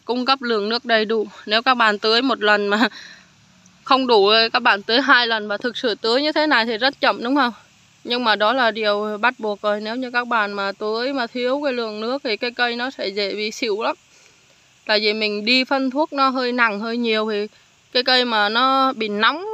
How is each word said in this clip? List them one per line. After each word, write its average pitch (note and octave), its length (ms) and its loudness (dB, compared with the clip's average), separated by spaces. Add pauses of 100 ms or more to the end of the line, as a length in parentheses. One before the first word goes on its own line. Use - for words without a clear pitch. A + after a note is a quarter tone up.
cung B3 200 -4
cấp C4+ 160 0
lượng A3 280 -2
nước A#3+ 160 -4
đầy A3 200 2
đủ. G#3 220 -2 (180)
Nếu A3+ 160 0
các C4 140 2
bạn A3 240 2
tưới A3+ 220 2
một A#3+ 200 0
lần G#3 260 4
mà G#3+ 220 2 (440)
<laughs> - 500 -20
không C4 240 2
đủ, G#3 220 6 (240)
các B3+ 60 2
bạn A3 240 2
tưới A#3 180 2
hai B3+ 260 4
lần A3 200 -2
và G3+ 100 -4
thực A#3 200 -6
sự A3 180 -2
tưới A#3 260 0
như D4+ 100 0
thế D4+ 160 0
này A#3+ 180 2
thì A3+ 120 -4
rất C4 240 -2
chậm A3 220 0
đúng B3+ 120 -2
không? B3 180 2 (500)
Nhưng B3 200 -4
mà A3 120 2
đó G#3+ 180 2
là B3 180 2
điều G#3+ 500 -2
bắt B3 180 0
buộc G#3 220 -4
rồi. G#3 200 -2
Nếu G#3+ 140 -6
như B3+ 160 -8
các B3 160 -2
bạn G#3+ 260 -2
mà G3 180 -4
tưới A3 420 -4
mà B3+ 140 -4
thiếu B3+ 360 -4
cái C4+ 100 -2
lượng A3 280 -6
nước B3 220 -4
thì A3 140 -4
cái A#3+ 140 -6
cây A#3+ 240 -2
nó B3 140 -6
sẽ B3 180 -8
dễ G3 280 -4
bị G#3+ 160 -6
xỉu G#3+ 300 -4
lắm. C#4+ 140 -2 (880)
Tại G#3+ 140 2
vì G#3+ 140 0
mình G#3 320 -4
đi B3+ 180 2
phân C4+ 260 0
thuốc D4 240 -2
nó C4+ 160 2
hơi B3 220 -2
nặng, A#3 280 0
hơi A3+ 180 -6
nhiều A3 340 0
thì G#3 160 -4 (460)
cái B3 100 2
cây B3+ 220 4
mà G#3+ 240 2
nó C4 440 2
bị A3 160 -6
nóng, A#3 440 0